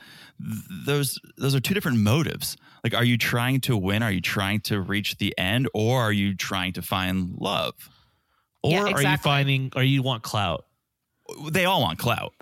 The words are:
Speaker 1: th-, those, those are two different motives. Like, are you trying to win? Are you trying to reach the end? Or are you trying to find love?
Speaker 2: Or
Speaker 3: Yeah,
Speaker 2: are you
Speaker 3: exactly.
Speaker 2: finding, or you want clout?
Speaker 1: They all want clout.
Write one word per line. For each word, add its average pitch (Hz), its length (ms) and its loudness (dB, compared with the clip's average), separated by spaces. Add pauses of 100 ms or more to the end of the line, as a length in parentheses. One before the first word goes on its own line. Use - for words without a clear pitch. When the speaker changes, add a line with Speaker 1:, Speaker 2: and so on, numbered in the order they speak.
(420)
Speaker 1:
th-, 110 200 -6 (240)
those, 143 320 -2 (200)
those 135 160 2
are 135 60 4
two 120 140 -2
different 135 240 2
motives. 117 580 2 (280)
Like, 117 100 0
are 117 100 2
you 120 120 4
trying 123 460 0
to 127 140 0
win? 98 260 2
Are 117 100 0
you 92 80 0
trying 101 420 0
to 107 180 -2
reach 98 380 -4
the 101 200 0
end? 110 360 0
Or 113 280 2
are 107 100 0
you 101 220 0
trying 92 400 -4
to 90 80 -8
find 92 560 -2
love? - 360 -2 (880)
Speaker 2:
Or 147 100 2
Speaker 3:
Yeah, 190 100 2
Speaker 2:
are 202 60 0
you - 80 0
Speaker 3:
exactly. 143 340 2
Speaker 2:
finding, 139 460 2
or 131 60 2
you 135 200 4
want 123 200 -2
clout? 92 420 -2 (880)
Speaker 1:
They 180 140 2
all 185 160 2
want 85 180 -2
clout. - 420 -2